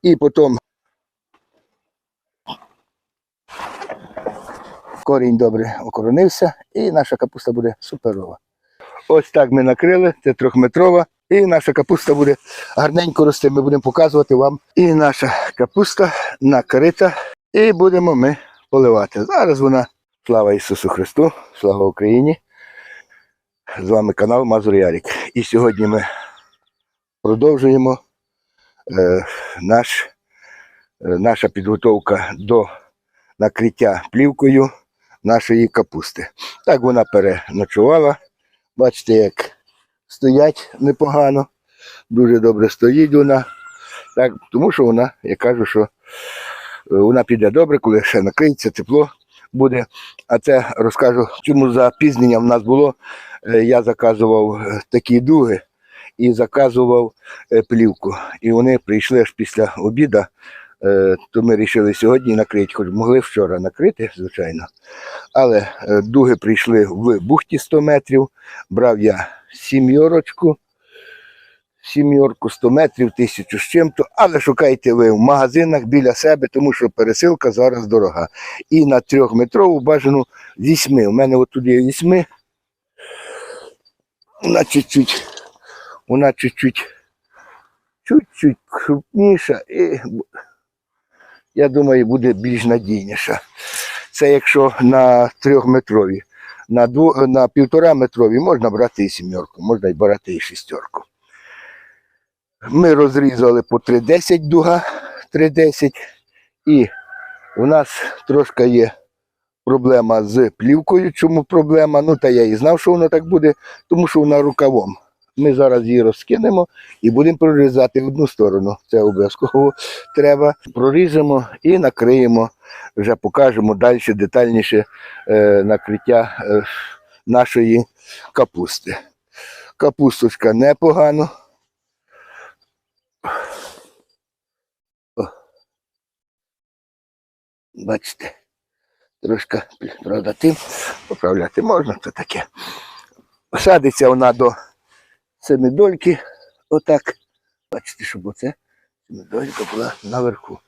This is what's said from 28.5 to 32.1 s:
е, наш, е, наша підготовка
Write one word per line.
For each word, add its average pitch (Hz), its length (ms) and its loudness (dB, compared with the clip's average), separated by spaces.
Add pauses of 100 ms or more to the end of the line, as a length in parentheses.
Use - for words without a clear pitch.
е, 92 280 0 (360)
наш, 113 440 -2
е, - 1000 -20
наша 104 400 -2
підготовка 101 920 -2